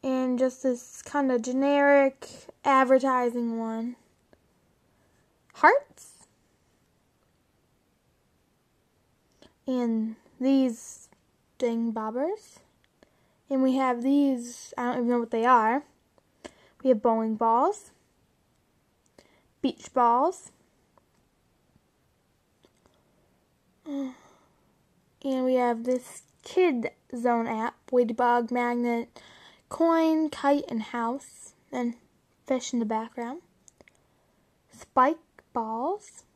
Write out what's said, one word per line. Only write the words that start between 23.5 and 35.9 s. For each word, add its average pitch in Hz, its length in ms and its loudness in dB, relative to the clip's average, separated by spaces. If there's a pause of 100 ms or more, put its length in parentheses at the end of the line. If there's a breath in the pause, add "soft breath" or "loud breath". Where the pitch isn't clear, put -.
And 277 280 -8 (1080 loud breath)
we 254 320 0
have 240 280 0
this 247 380 -4 (220)
Kid 302 480 0 (220)
Zone 233 340 -2
app, 226 280 -6 (160)
Ladybug, 240 600 2
Magnet, 240 680 -2 (500 loud breath)
Coin, 320 600 2
Kite, 285 400 0
and 226 140 -4
House, - 720 -8 (160)
and 240 240 -4 (500)
fish 254 260 -6
in 247 80 -2
the 233 60 -2
background. 233 560 -8 (1300)
Spike 285 460 0 (360)
balls. 240 720 -8 (120)